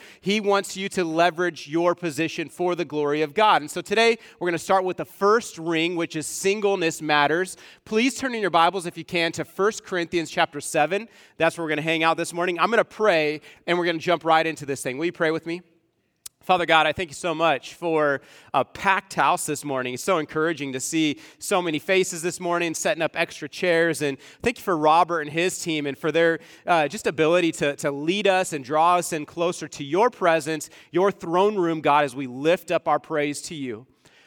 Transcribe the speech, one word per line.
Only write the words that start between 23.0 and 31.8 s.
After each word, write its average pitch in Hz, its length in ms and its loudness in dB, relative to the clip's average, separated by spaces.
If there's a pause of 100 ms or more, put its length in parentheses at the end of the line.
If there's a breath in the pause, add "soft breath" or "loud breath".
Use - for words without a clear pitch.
up 151 120 -2
extra 165 360 -6
chairs. 165 500 0
And 143 160 -2 (260 loud breath)
thank 240 140 -2
you - 80 -18
for 190 100 0
Robert 160 460 4
and 147 100 -6
his 170 300 -2
team 156 260 -4
and 139 120 -6
for 160 120 -2
their, 165 280 4 (280 loud breath)
uh, 160 220 2
just - 180 -6
ability 165 460 2
to, 143 240 -2
to 151 140 -2
lead 165 360 0
us 185 280 2
and 139 100 -6
draw 160 320 4
us 175 160 -2
in 151 140 -6
closer 170 420 -4
to - 160 -12
your 175 240 2
presence, 160 600 0 (200 loud breath)
your 185 220 2
throne 190 440 0
room, 165 260 0